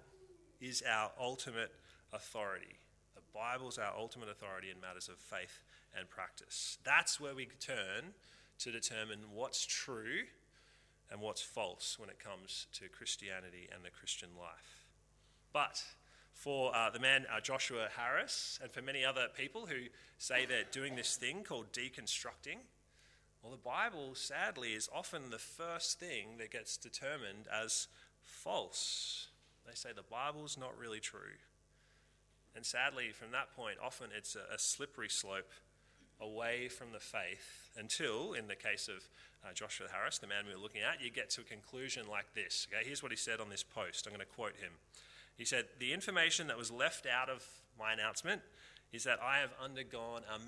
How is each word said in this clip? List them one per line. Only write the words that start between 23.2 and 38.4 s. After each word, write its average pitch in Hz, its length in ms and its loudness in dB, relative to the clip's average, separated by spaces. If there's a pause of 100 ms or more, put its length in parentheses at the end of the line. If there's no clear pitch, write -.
well, 117 100 -12
the 131 60 -10
Bible, 143 580 0
sadly, 143 580 0
is 110 200 0
often 151 360 -4
the 113 80 -4
first - 640 -2
thing 117 400 -4
that 110 100 -6
gets 113 260 -4
determined 117 800 -4
as 110 340 2 (360)
false. - 1040 0 (380)
They 117 100 -12
say 120 200 -4
the 101 60 -8
Bible's 143 560 -2
not 127 180 -4
really 113 240 -4
true. 101 380 -6 (1200)
And 117 100 -6
sadly, 127 460 4
from 113 200 -12
that 131 240 0
point, 107 260 -2
often 123 320 -6
it's 104 220 -4
a, 107 200 -6
a - 20 -2
slippery 123 520 0
slope 98 420 0 (680)
away 117 480 0
from 123 240 -10
the 110 80 -8
faith - 800 -6
until, 123 560 2
in 113 140 -2